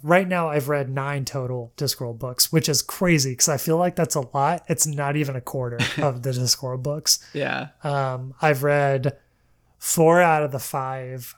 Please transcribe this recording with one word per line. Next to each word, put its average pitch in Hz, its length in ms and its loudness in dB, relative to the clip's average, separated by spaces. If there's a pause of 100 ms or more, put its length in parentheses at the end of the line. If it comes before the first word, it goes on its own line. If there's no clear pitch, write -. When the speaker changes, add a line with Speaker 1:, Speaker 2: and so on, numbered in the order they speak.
Speaker 1:
right 180 240 4
now 175 220 0
I've 147 200 0
read 139 200 -2
nine 139 360 -4
total 127 520 -6
Discworld 120 420 -4
books, 127 320 -2
which 160 180 2
is 143 120 0
crazy 147 540 0
'cause 143 140 4
I 143 80 0
feel 160 200 0
like 175 180 2
that's 165 200 0
a 147 60 -2 (120)
lot. 147 360 0
It's 156 180 0
not 143 300 -2
even 139 180 -2
a 123 60 -8
quarter 123 360 -6
Speaker 2:
<laughs> 120 240 -2
Speaker 1:
of 123 220 0
the 135 60 -2
Discworld 127 540 -2
books. 147 360 -2 (140)
Speaker 2:
Yeah. 135 360 -4 (140)
Speaker 1:
Um, 131 580 -4
I've 143 220 2
read 139 540 2 (600)
four 170 420 6
out 156 220 4
of 143 80 -2
the 135 80 -4
five, 131 800 -8